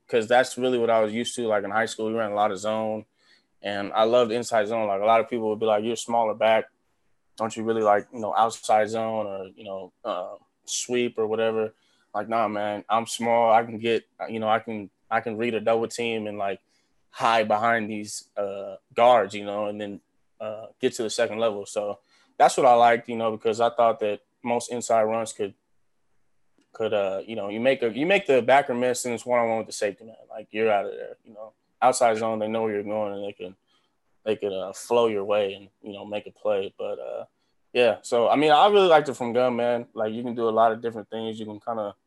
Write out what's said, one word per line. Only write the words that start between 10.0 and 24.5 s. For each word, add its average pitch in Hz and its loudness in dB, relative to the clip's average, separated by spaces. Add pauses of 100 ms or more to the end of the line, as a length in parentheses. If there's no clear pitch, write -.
uh, 98 -6 (300)
sweep 123 -4
or 113 0
whatever?" 110 -2 (400)
Like, 104 -6
"Nah, 113 0
man, 104 -4
I'm 113 0
small. 117 2
I 113 6
can 113 -10
get, 113 0 (240)
you 113 -8
know, 110 -2
I 110 2
can, 107 -10 (200)
I 113 0
can 110 -6
read 117 -2
a 104 -2
double 113 0
team 113 -6
and, 104 -10
like, 98 -6 (520)
hide 113 2
behind 110 0
these, 107 -10
uh, 98 -6 (180)
guards, 117 4
you 101 -10
know, 104 -4
and 104 -6
then, 101 -8 (380)
uh, 107 -10 (140)
get 127 2
to 120 -6
the 107 -4
second 110 -2
level." 101 -2
So 104 -6 (380)
that's 262 4
what 151 4
I 123 8
liked, 117 6
you 117 -6
know, 113 0
because 110 -2
I 117 4
thought 117 2
that 104 -2 (240)
most 120 -2